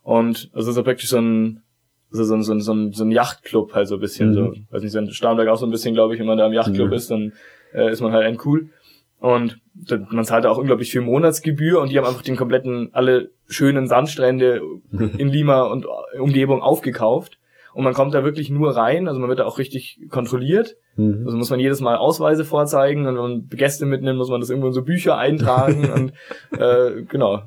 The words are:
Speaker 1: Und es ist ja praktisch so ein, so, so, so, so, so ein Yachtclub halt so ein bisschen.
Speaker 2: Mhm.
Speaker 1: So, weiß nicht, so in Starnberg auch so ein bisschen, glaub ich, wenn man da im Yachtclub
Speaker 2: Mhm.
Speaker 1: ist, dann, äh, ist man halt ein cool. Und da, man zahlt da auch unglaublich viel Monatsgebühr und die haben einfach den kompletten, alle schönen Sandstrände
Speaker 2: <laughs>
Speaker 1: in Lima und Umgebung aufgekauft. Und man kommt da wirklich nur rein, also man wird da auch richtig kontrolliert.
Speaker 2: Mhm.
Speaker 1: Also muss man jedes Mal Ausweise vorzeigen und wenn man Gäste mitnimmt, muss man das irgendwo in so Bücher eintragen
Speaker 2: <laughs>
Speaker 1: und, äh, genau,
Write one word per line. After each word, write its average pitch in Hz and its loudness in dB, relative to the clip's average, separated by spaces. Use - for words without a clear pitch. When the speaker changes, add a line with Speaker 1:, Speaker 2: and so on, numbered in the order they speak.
Speaker 1:
Und 117 0
es 113 -4
ist 120 -2
ja 123 0
praktisch 120 -2
so 127 2
ein, 113 0
so, 113 -2
so, 110 2
so, 107 0
so, 107 -2
so 107 -4
ein 110 0
Yachtclub 113 -2
halt 101 0
so 101 -4
ein 95 -4
bisschen. 107 0
Speaker 2:
Mhm. 107 4
Speaker 1:
So, 101 0
weiß 98 -8
nicht, 101 -8
so 110 -2
in 104 -6
Starnberg 113 0
auch 110 2
so 117 -4
ein 113 -2
bisschen, 113 -2
glaub 113 4
ich, 113 -6
wenn 110 -4
man 110 2
da 110 4
im 110 0
Yachtclub 104 0
Speaker 2:
Mhm. 98 0
Speaker 1:
ist, 117 -4
dann, 107 -4
äh, 113 2
ist 113 -4
man 113 -2
halt 110 4
ein 113 -2
cool. 156 0
Und 120 0
da, 127 -6
man 113 -2
zahlt 117 2
da 113 6
auch 113 0
unglaublich 127 0
viel 127 -2
Monatsgebühr 156 2
und 135 -2
die 139 2
haben 131 2
einfach 123 -2
den 131 -4
kompletten, 123 -2
alle 127 2
schönen 139 2
Sandstrände 127 2
Speaker 2:
<laughs> - -
Speaker 1:
in 139 0
Lima 139 4
und 117 -4
Umgebung 135 2
aufgekauft. 127 0
Und 135 -6
man 127 2
kommt 139 0
da 139 2
wirklich 151 -2
nur 143 0
rein, 147 2
also 135 -4
man 127 -4
wird 127 0
da - 2
auch 113 -8
richtig 131 -8
kontrolliert. 131 -2
Speaker 2:
Mhm. 107 0
Speaker 1:
Also 120 -4
muss 117 -2
man 127 0
jedes 139 0
Mal 117 0
Ausweise 156 2
vorzeigen 147 0
und 131 -2
wenn 120 -4
man 123 -6
Gäste 139 -2
mitnimmt, 135 -2
muss 127 -2
man 123 -2
das 120 -6
irgendwo 131 -2
in 127 -2
so 127 -2
Bücher 170 0
eintragen 139 2
Speaker 2:
<laughs> - -4
Speaker 1:
und, 131 -2
äh, 120 2
genau, 104 0